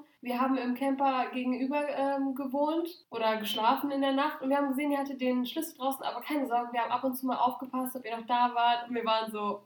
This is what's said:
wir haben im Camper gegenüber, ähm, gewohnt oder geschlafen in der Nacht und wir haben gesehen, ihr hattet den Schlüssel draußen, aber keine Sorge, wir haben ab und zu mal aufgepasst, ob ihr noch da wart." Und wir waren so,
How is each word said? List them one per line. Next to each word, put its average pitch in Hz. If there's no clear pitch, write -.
wir 240
haben 262
im 247
Camper 269
gegenüber, 262
ähm, 269
gewohnt 285
oder 220
geschlafen 226
in 277
der 277
Nacht 277
und 269
wir 277
haben 285
gesehen, 285
ihr 277
hattet 277
den 254
Schlüssel -
draußen, 269
aber -
keine 277
Sorge, 240
wir 240
haben 226
ab 247
und 254
zu 262
mal 254
aufgepasst, 254
ob 254
ihr 226
noch 226
da 247
wart." 240
Und 247
wir 226
waren 220
so, 208